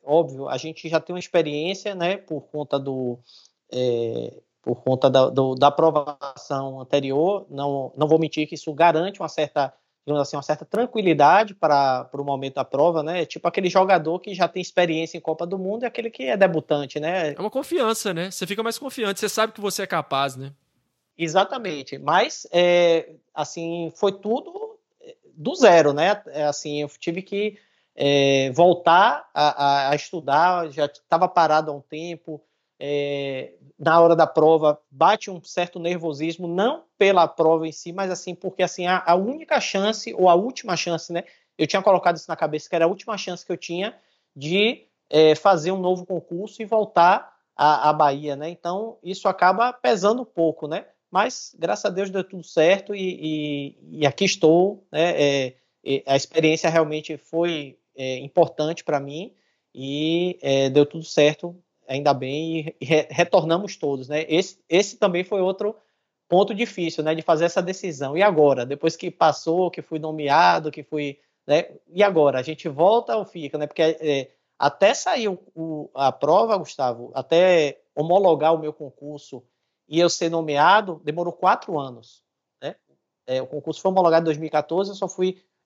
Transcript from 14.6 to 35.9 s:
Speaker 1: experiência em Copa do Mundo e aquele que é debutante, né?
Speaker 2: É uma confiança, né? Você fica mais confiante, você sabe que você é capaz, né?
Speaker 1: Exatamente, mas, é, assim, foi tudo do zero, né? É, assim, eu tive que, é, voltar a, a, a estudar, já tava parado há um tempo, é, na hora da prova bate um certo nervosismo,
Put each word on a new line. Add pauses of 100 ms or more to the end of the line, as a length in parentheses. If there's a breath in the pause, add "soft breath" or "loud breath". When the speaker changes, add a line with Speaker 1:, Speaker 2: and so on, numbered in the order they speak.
Speaker 1:
experiência
em
Copa
do
Mundo
e
aquele
que
é
debutante,
né?
Speaker 2:
É
uma
confiança,
né?
Você
fica
mais
confiante,
você
sabe
que
você
é
capaz,
né? (640)
Speaker 1:
Exatamente,
mas,
é, (180)
assim,
foi
tudo (600)
do
zero,
né? (120)
É,
assim,
eu
tive
que, (360 soft breath)
é,
voltar
a,
a,
a
estudar,
já (180)
tava
parado
há
um
tempo, (420)
é, (260)
na
hora
da
prova (100)
bate
um
certo
nervosismo,